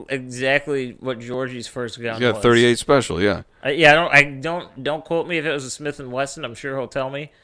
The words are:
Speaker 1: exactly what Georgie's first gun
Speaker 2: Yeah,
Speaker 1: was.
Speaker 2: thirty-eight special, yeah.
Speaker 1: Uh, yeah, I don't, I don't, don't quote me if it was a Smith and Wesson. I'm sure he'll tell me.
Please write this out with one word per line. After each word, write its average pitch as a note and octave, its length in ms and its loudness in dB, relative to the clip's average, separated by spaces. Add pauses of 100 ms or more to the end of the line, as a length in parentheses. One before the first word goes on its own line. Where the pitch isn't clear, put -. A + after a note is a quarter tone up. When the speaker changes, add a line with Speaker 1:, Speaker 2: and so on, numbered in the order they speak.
(100)
Speaker 1:
exactly C3 920 -2
what B2+ 180 -8
Georgie's B2 480 -8
first A#2+ 340 -10
gun A#2 200 -6
Speaker 2:
Yeah, A#2+ 120 4
Speaker 1:
was. G#2+ 100 -4
Speaker 2:
thirty-eight A#2+ 360 8
special, A#2+ 440 2
yeah. G2 200 2 (220)
Speaker 1:
Uh, C3+ 60 -2
yeah, D3 220 6
I - 20 8
don't, D#3+ 200 2
I C#3+ 80 8 (180)
don't, D#3 440 -8
don't C#3+ 200 -4
quote E3 220 -2
me E3+ 120 -4
if D3 80 -4
it D#3+ 60 -2
was C#3+ 120 -4
a B2 60 -10
Smith D3 280 -10
and B2+ 140 -12
Wesson. C#3 320 -6
I'm A#2 100 -10
sure C3+ 240 -8
he'll B2 80 -6
tell C3 240 -6
me. C#3+ 220 -10 (120)